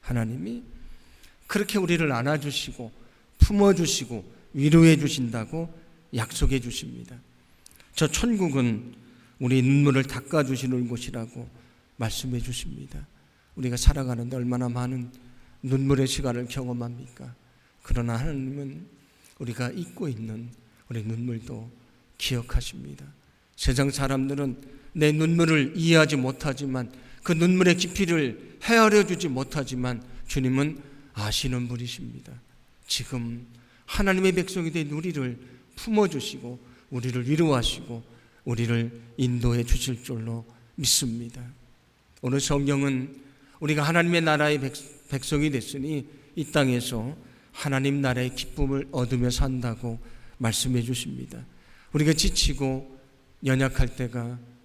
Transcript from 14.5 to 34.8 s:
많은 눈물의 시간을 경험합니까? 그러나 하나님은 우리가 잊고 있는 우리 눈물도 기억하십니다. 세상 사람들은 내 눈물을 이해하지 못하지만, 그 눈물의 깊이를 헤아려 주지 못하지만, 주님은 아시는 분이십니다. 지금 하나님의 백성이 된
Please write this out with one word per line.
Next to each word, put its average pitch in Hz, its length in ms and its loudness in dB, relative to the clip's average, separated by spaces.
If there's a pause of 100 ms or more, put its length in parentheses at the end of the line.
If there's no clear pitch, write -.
많은 123 420 -6 (500)
눈물의 135 460 2
시간을 123 400 -4
경험합니까? 123 880 -10 (480)
그러나 120 320 0
하나님은 139 720 -6 (520)
우리가 120 320 -6
잊고 175 360 -8
있는 113 420 -8 (400)
우리 117 140 -6
눈물도 113 680 -6 (480)
기억하십니다. 131 880 -4 (500)
세상 139 360 2
사람들은 135 680 -2 (320)
내 151 180 4
눈물을 160 680 4
이해하지 160 400 6
못하지만, 131 760 -4 (320)
그 175 100 2
눈물의 175 440 6
깊이를 170 840 -2
헤아려 214 420 6
주지 175 220 -2
못하지만, 127 760 -4 (240)
주님은 135 540 0 (320)
아시는 123 540 -2
분이십니다. 120 680 -10 (540)
지금 120 600 -6 (380)
하나님의 190 480 2
백성이 170 380 -2
된 156 200 -4